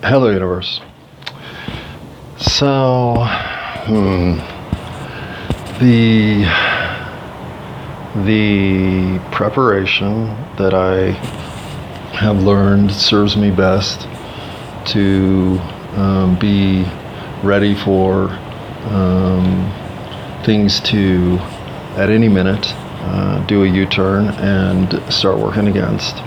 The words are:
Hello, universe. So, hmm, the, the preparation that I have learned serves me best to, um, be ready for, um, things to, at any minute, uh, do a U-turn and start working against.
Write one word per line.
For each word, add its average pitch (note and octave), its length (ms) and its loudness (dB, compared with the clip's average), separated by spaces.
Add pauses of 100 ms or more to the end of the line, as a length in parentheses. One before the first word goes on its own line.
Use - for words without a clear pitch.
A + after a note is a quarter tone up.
Hello, C3 220 4
universe. F#2 540 -2 (1500)
So, B2+ 880 2 (600)
hmm, F#2+ 480 2 (1500)
the, A2+ 640 6 (1800)
the F#2+ 920 2 (140)
preparation G#2 920 0 (320)
that F#2+ 160 2
I F#2 380 2 (1000)
have G#2 300 2
learned G2+ 500 4
serves G#2 460 2
me G2+ 120 4
best F#2 560 2 (840)
to, F#2+ 680 2 (380)
um, F#2+ 420 2
be G2 460 2 (580)
ready G2+ 320 4
for, F#2+ 540 2 (640)
um, F#2 840 2 (720)
things G#2 360 2
to, F#2 580 2 (580)
at G2 140 2
any A2+ 180 6
minute, F#2+ 460 2 (320)
uh, F#2+ 400 0
do G2+ 180 4
a - 20 4
U-turn F#2+ 680 2
and F#2+ 760 0
start - 280 2
working G#2 300 0
against. - 480 -2 (100)